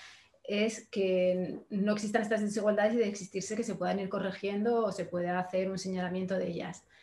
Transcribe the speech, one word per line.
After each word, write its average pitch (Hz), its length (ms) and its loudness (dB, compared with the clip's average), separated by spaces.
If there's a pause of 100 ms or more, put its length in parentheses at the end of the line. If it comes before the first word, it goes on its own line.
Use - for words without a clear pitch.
(440)
es 208 460 0
que 180 720 2 (100)
no 208 240 2
existan 214 300 0
estas 214 180 0
desigualdades 208 540 2
y - 20 4
de 220 100 4
existirse 190 480 -6
que 226 80 -2
se 208 120 -4
puedan 180 240 0
ir 190 100 -4
corrigiendo 202 760 0
o 196 60 0
se 175 140 -4
pueda 175 340 0
hacer 185 300 0
un 190 80 -4
señalamiento 185 580 -2
de 180 120 0
ellas, 175 360 -8 (200)